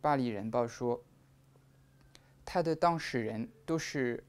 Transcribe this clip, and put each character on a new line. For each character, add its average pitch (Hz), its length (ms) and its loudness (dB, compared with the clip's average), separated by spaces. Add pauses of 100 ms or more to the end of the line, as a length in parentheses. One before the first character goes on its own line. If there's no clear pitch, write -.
《巴 147 140 4
黎 127 120 2
人 107 220 -4
报》 120 180 2
说， 120 360 -2 (1400)
他 175 200 0
的 160 120 2
当 170 220 4
事 123 260 -2
人 110 240 -4 (180)
都 165 120 0
是 127 520 -2